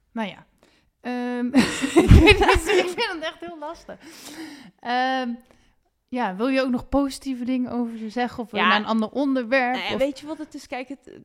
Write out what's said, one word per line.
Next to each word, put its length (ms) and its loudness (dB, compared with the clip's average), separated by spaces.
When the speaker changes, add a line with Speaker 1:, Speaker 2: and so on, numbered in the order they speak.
Speaker 1:
nou 160 -8
ja. 180 -18
Ehm, 460 -6
<laughs> 300 2
ik 60 8
weet 280 10
niet, 20 4
ik 220 2
vind 240 -4
het 100 -10
echt 180 -10
heel 180 -16
lastig. 380 -14
Ehm, 480 -2
ja, 280 -4
wil 120 0
je 140 2
ook 80 0
nog 180 -4
positieve 560 -2
dingen 280 -2
over 260 -6
ze 100 -10
zeggen? 340 -4
Of 80 -12
wil 100 -2
je 60 4
Speaker 2:
Ja. 60 4
Speaker 1:
naar 80 2
een 60 -8
ander 240 0
onderwerp? 640 0
Speaker 2:
Nou 140 -4
ja, 60 -4
Speaker 1:
Of 40 -2
Speaker 2:
weet 220 -2
je 60 -16
wat 120 -10
het 160 -12
is? 120 -16
Kijk, 220 -10
het, 360 -18